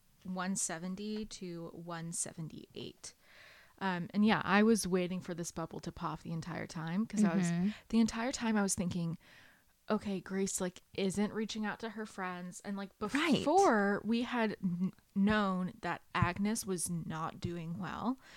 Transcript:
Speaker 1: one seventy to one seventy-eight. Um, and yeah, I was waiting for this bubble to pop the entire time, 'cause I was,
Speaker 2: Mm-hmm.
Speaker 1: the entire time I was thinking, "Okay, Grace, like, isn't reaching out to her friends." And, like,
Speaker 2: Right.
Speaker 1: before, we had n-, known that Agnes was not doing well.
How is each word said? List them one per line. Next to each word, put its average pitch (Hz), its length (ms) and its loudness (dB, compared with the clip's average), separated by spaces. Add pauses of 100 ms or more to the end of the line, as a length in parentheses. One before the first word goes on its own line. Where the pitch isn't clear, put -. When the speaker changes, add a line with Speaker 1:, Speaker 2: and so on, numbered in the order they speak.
(240)
Speaker 1:
one 185 320 -2
seventy 190 680 -4
to 170 480 -10
one 170 380 -8
seventy-eight. - 1040 -10 (680)
Um, 180 320 0
and 208 120 6
yeah, 196 180 6
I 196 200 6
was 220 220 6
waiting 180 360 0
for 180 120 -6
this 170 180 -6
bubble 165 280 -6
to 160 120 -8
pop 156 320 -6
the 165 100 -6
entire 165 340 -6
time, 170 380 -2
'cause 214 180 0
I 170 100 4
was, 185 140 2
Speaker 2:
Mm-hmm. 175 220 2 (180)
Speaker 1:
the 226 140 4
entire 233 320 0
time 220 240 0
I 208 40 4
was 196 140 2
thinking, 175 420 -2 (720)
"Okay, 202 300 0
Grace, 190 400 -2
like, 180 220 -4 (140)
isn't 196 360 0
reaching 214 340 -4
out 202 140 -4
to 226 120 -6
her 214 140 -8
friends." 180 600 -8
And, 202 100 -6
like, 196 140 -8 (100)
Speaker 2:
Right. 285 360 0
Speaker 1:
before, 240 680 6
we 233 200 2
had 233 380 0
n-, 180 300 0 (240)
known 196 560 4 (100)
that 170 200 -4 (120)
Agnes 190 520 2
was 180 240 -2
not 165 500 -4
doing 170 400 -6
well. 196 380 -4 (200)